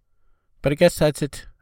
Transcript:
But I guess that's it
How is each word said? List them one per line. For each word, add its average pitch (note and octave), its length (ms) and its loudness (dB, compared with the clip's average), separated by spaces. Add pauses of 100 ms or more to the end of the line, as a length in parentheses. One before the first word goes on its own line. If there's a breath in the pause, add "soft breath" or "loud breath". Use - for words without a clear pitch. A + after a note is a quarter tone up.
(640)
But C#3 100 0
I - 40 -4
guess F3 220 2
that's D3+ 240 0
it - 240 -8 (160)